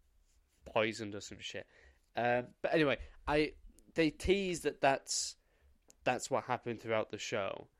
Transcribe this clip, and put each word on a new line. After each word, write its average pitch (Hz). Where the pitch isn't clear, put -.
poisoned 110
or 101
some 101
shit. 101
Uh, 120
but -
anyway, 151
I, 151
they 160
tease 185
that 143
that's, -
that's 127
what 120
happened 117
throughout 110
the 107
show. -